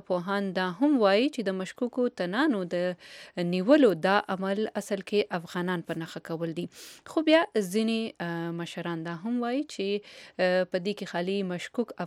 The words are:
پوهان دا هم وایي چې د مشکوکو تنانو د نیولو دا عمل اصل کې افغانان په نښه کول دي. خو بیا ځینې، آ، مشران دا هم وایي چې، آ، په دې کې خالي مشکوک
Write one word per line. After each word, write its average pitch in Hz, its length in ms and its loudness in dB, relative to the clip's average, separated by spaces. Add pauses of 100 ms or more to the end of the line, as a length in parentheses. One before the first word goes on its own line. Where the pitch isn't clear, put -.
پوهان 196 480 0
دا 185 100 0 (120)
هم 294 120 4 (120)
وایي 208 260 6
چې 208 220 -2
د 190 100 -4
مشکوکو 247 460 -2 (160)
تنانو 208 400 2 (100)
د 180 800 -4
نیولو 226 380 8 (160)
دا 196 100 4 (200)
عمل 196 260 -2 (200)
اصل 196 280 -4
کې 208 300 0
افغانان 175 500 -4
په 160 100 -4
نښه - 300 -10
کول 165 300 -4
دي. - 60 -6 (460)
خو 311 160 0
بیا 320 240 6
ځینې، 220 480 0 (280)
آ، 170 220 -4 (120)
مشران 170 480 -6
دا 170 100 -6
هم 240 240 -2
وایي 254 180 -2
چې، 196 240 -6 (140)
آ، 185 720 0
په 190 120 0
دې 208 120 -2
کې 196 160 -8
خالي 185 260 -2 (140)
مشکوک - 420 -6 (120)